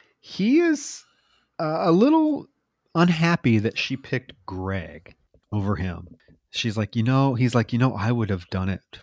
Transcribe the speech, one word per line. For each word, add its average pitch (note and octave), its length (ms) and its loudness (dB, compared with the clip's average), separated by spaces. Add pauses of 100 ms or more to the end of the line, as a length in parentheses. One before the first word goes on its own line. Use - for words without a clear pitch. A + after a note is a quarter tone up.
(200)
He B3 400 0
is, D#4+ 440 -2 (540)
uh, D#3+ 220 -4
a F#3 120 2
little D4+ 560 4 (460)
unhappy E3 640 2
that A2 200 -2
she - 180 -6
picked - 360 -8 (140)
Greg F#2 680 -8 (360)
over G#2 260 -2
him. F2 320 -8 (420)
She's G#2+ 260 -6
like, G#2+ 200 -4
"You A2+ 60 0
know," C3+ 320 2
he's A#2+ 200 0
like, A#2 180 2
"You A#2 60 0
know, B2+ 160 2
I G#2 180 -2
would A2+ 180 0
have F#2 200 -4
done F#2+ 180 -2
it F#2 140 -6 (200)